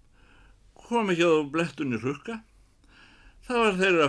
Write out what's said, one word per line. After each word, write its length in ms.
Kom 240
ekki 160
á 160
blettunni 560
hrukka. 380
Það 200
var 120
þeirra 320